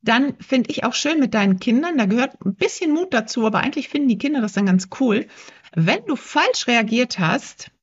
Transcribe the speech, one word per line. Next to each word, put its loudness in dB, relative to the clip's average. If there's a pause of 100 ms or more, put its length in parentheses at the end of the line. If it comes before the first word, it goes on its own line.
Dann 2
finde 0
ich -6
auch -2
schön 0
mit 0
deinen 2
Kindern, 0
da 2
gehört -2
ein -2
bisschen -2
Mut -2
dazu, -2
aber 0
eigentlich -4
finden 0
die 2
Kinder -2
das -2
dann 0
ganz 2 (100)
cool. 2 (480)
Wenn 0
du -2
falsch 0
reagiert 0
hast -4 (120)